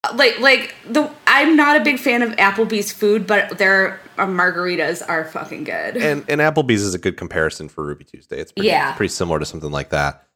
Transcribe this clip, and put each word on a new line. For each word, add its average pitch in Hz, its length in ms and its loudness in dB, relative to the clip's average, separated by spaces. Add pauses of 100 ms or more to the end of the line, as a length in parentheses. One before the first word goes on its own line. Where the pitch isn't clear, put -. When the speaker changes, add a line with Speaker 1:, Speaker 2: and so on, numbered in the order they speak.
(160)
Speaker 1:
Like, 226 240 2
like, 262 340 2 (140)
the, 285 200 0 (200)
I'm 294 280 6
not 294 240 6
a - 40 -4
big 277 160 0
fan 240 220 2
of 226 100 -2
Applebee's 208 600 0
food, 208 320 0
but 196 340 0
their, 190 420 2 (180)
uh, 196 80 0
margaritas 175 800 -2
are 160 160 -2
fucking - 380 -12
good. 87 340 -6
Speaker 2:
And, 147 320 -2
and 147 120 0
Applebee's 143 420 2
is 101 100 -2
a 90 60 -4
good 87 180 -2
comparison 80 520 -4
for 78 160 -10
Ruby 73 200 -8
Tuesday. - 360 -14
It's - 100 -12
pretty, 202 180 -4
Speaker 1:
Yeah. 143 280 -2
Speaker 2:
pretty 95 160 -4
similar 82 260 -2
to 76 80 -4
something 78 240 -10
like 71 200 -8
that. 71 340 -2 (100)